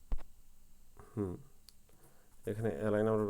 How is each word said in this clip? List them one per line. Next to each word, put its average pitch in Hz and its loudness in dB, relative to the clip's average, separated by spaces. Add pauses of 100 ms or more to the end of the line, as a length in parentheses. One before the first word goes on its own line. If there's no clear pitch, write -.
(1080)
হুম, 98 -2 (1160)
এখানে 107 0 (100)
অ্যালাইন 107 4
আমরা 107 4